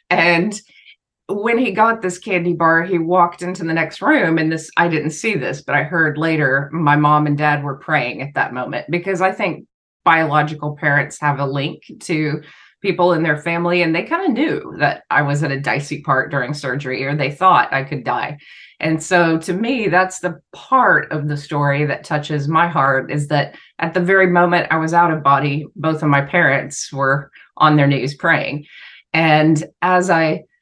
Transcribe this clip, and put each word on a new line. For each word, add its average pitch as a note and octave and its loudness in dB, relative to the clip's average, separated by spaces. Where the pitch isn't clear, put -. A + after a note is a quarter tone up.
And F3 2
when G#3+ -2
he B3+ 0
got A3 2
this F3+ -4
candy F3 -2
bar, E3 2
he F3+ 0
walked E3+ 2
into F3+ -8
the E3 -2
next D#3+ -4
room, G3 2
and D#3 0
this, D#3+ -6
I E3+ 2
didn't D#3 -2
see G#3+ -4
this, B2+ -6
but C3 -4
I D#3 2
heard D#3 -2
later D3 0
my D3 2
mom D3+ 4
and D3 0
dad D3 0
were C#3 -6
praying B2 -4
at C#3+ -10
that A#2 -4
moment, B2+ -8
because F3 -4
I F#3+ 2
think F3 -6
biological D3+ 2
parents C#3+ -2
have C#3+ -2
a C#3 -2
link C#3 -4
to D#3 -2
people F3+ 2
in D#3+ 0
their D#3 0
family, F3 -2
and E3 0
they F3 -2
kinda E4+ -2
knew A#3+ -4
that - -2
I C#3+ 2
was D3 0
at C#3+ -2
a C3+ -4
dicey C#3+ -6
part C3+ -2
during C3+ -4
surgery, C3 -6
or C#3 -4
they D3 -2
thought D#3+ 4
I C3+ -2
could B2+ -8
die. C3 -4
And D#3+ -2
so E3 2
to E3+ -6
me, A3 -2
that's F#3 0
the F3 -8
part G#3+ 2
of D3+ -4
the D3 -4
story C#3+ 0
that C#3 -4
touches D3+ -4
my E3 2
heart, C3+ 0
is D3 -4
that C#3+ -2
at E3 -4
the F#3 0
very F#3+ 4
moment F3 2
I D#3+ 2
was D#3+ -2
out F3 4
of D#3 -2
body, C#3+ 2
both D#3 -2
of D3+ 0
my C#3+ 4
parents C#3 -2
were C#3 -2
on D3+ 4
their C#3+ 6
knees C#3 0
praying. D3 -2
And D#3 4
as F3+ 2
I, D#3+ 0